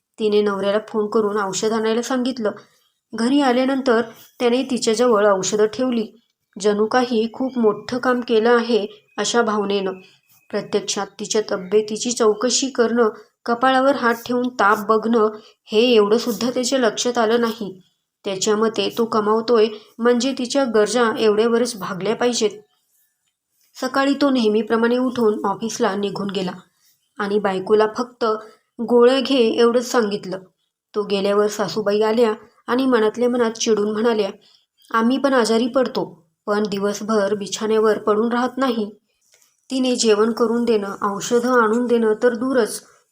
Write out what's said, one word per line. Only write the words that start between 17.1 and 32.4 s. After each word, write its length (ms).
आलं 220
नाही. 400
त्याच्या 320
मते 420
तो 60
कमावतोय 640
म्हणजे 400
तिच्या 260
गरजा 540
एवढ्यावरच 580
भागल्या 400
पाहिजेत. 340
सकाळी 340
तो 160
नेहमीप्रमाणे 680
उठून 460
ऑफिसला 520
निघून 340
गेला 220
आणि 200
बायकोला 480
फक्त 260
"गोळ्या 400
घे" 180
एवढंच 480
सांगितलं. 520
तो 80
गेल्यावर 440
सासूबाई 540
आल्या 340